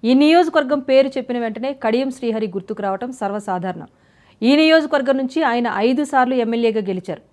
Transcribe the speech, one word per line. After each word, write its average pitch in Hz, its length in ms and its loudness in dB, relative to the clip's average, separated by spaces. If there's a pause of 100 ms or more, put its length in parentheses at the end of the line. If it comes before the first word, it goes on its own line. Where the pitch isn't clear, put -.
ఈ 233 100 2
నియోజకవర్గం 302 640 4
పేరు 269 280 4
చెప్పిన 254 320 -6
వెంటనే 233 340 -6
కడియం 254 380 -2
శ్రీహరి 220 360 -4
గుర్తుకు 196 340 -8
రావటం 202 300 -6
సర్వసాధారణం. 190 760 -6 (540)
ఈ 254 140 4
నియోజకవర్గం 302 640 2
నుంచి 269 260 -2
ఆయన 240 320 0
ఐదు 247 280 0
సార్లు 262 300 0
ఎమ్మెల్యేగా 233 480 0
గెలిచారు. 185 400 -6 (120)